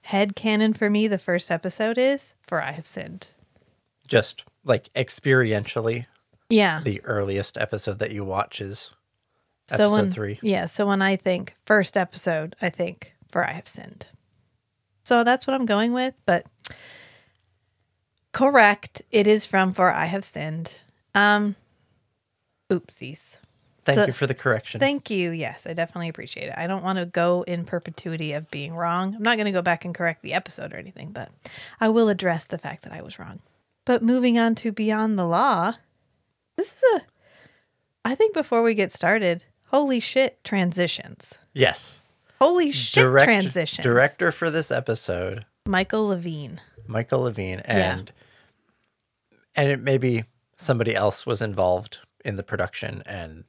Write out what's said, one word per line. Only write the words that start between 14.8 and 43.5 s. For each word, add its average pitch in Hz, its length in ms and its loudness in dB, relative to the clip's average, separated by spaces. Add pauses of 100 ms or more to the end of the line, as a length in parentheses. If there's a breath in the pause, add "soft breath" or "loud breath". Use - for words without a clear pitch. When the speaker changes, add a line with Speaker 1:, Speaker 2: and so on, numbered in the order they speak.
Speaker 1:
So 240 180 4
that's 247 220 2
what 269 80 0
I'm 262 140 0
going 214 260 2
with, 254 220 -2 (100)
but 175 220 2 (1800 loud breath)
correct, 240 720 4 (100)
it 208 160 4
is 214 180 4
from 190 280 0
For 185 180 4
I 160 140 0
Have 196 200 -4
Sinned. 156 540 -8 (360)
Um, 208 400 4 (1160)
oopsies. - 680 -6 (480)
Speaker 2:
Thank 143 140 4
Speaker 1:
So 208 80 6
Speaker 2:
you 127 60 -2
for 139 140 -2
the 127 60 -4
correction. 113 480 -2
Speaker 1:
Thank 277 280 -2
you. 180 220 -2
Yes, 160 340 -8
I 170 80 -10
definitely 165 360 -6
appreciate - 400 -12
it. - 80 -10
I 165 100 -6
don't 190 160 -6
wanna 185 220 -2
go 175 380 0
in 170 200 -6
perpetuity 165 680 -8
of 156 180 -8
being 151 240 -10
wrong. 175 400 -2
I'm 220 80 -8
not 233 140 2
gonna 208 160 0
go 180 80 0
back 175 240 0
and 175 100 -6
correct 170 280 -4
the - 100 -8
episode 170 400 -6
or - 40 -12
anything, 156 360 -16
but - 160 -12 (500 loud breath)
I 220 100 2
will 220 200 4
address 180 380 0
the - 100 -8
fact 156 260 -12
that - 80 -18
I - 100 -14
was - 160 -16
wrong. 101 220 -16 (460)
But 240 180 2
moving 240 340 4
on 226 180 4
to 226 180 -4
Beyond 214 440 0
the 185 80 0
Law, 170 500 2 (840)
this 403 180 -4
is - 80 0 (140)
a, - 40 -2 (1040 soft breath)
I 233 120 0
think 427 180 2
before 262 280 0
we 233 120 2
get 202 180 0
started, 180 540 0 (220)
holy 269 340 2
shit, - 420 0
transitions. - 920 -2 (160)
Speaker 2:
Yes. - 480 0 (400)
Speaker 1:
Holy 330 320 4
shit, - 300 4
Speaker 2:
Direct-, 135 220 8
Speaker 1:
transitions. 180 580 0